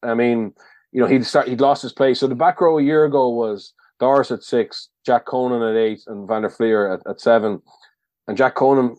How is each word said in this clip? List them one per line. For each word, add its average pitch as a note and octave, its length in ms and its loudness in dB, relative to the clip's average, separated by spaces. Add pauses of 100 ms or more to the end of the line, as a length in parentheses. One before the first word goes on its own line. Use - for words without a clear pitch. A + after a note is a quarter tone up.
I A#2+ 120 -2
mean, A#2 380 0 (400)
you B2+ 80 0
know, A#2+ 60 2
he'd B2+ 180 2
start, C#3 240 0
he'd B2 120 -4
lost C#3 220 2
his B2+ 100 -10
place. C3 280 0
So C3+ 60 0
the C3 80 -2
back E3 260 0
row D#3+ 180 2
a D3 40 0
year D3+ 220 2
ago C#3 260 0
was A2 420 -6 (260)
Doris C3+ 320 2
at A#2 120 -6
six, - 460 -4 (180)
Jack A#2+ 200 0
Conan B2+ 360 -4
at A2 140 -2
eight, A2 300 -2
and G2+ 220 -14
Van A2 140 -2
der G#2+ 80 -2
Flier G#2+ 420 0
at, F#2 160 -6
at - 120 -10
seven. A2 420 2 (640)
And G#2 100 -8
Jack B2+ 180 0
Conan C3+ 440 2